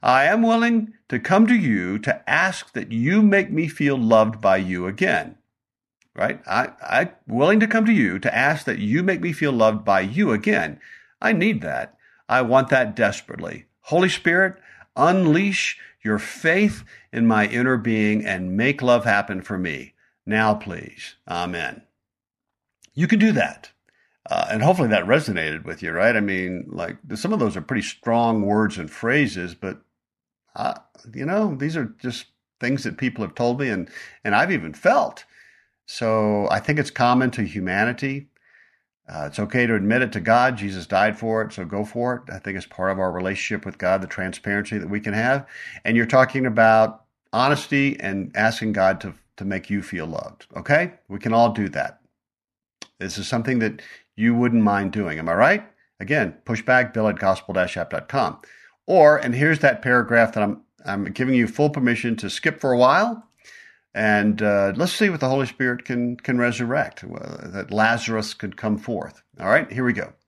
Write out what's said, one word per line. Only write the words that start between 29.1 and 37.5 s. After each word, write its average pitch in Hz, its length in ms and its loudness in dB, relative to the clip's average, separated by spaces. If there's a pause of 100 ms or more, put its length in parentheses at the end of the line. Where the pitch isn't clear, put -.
but, - 260 -10 (720)
uh, - 200 -4 (400)
you 131 100 -8
know, 185 320 -2
these 151 200 -4
are 123 220 -6
just - 280 -8 (340)
things 131 240 -2
that 101 140 -6
people 113 260 -4
have 90 100 -10
told 123 260 -2
me 135 100 -2
and, 92 180 -4 (340)
and 101 120 -2
I've 160 180 2
even 87 220 -6
felt. - 500 0 (600)
So 107 640 0
I 101 100 0
think 147 180 -2
it's 143 120 -2
common 123 420 2
to 113 100 -4
humanity. 107 840 -4 (840)